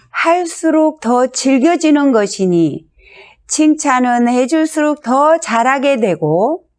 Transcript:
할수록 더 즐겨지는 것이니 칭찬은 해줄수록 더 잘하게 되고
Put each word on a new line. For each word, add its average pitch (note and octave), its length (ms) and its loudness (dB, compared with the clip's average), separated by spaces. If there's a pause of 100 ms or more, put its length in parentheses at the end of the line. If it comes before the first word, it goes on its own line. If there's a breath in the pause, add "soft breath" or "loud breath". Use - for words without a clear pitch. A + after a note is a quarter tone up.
(140 soft breath)
할수록 D#4+ 880 0
더 B3 260 0
즐겨지는 C#4+ 840 2
것이니 F#3 760 0 (640 loud breath)
칭찬은 B3+ 840 0
해줄수록 D4+ 720 -2
더 C#4+ 360 2
잘하게 C4 600 0
되고 G3 640 -2 (160)